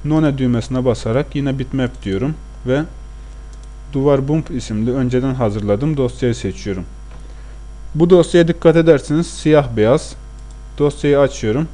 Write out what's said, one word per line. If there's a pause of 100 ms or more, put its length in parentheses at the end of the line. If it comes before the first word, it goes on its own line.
None
düğmesine
basarak
yine
bitmap
diyorum (320)
ve (1080)
Duvar
Bump
isimli
önceden
hazırladığım
dosyayı
seçiyorum. (1120)
Bu
dosyaya
dikkat
ederseniz
siyah
beyaz. (640)
Dosyayı
açıyorum.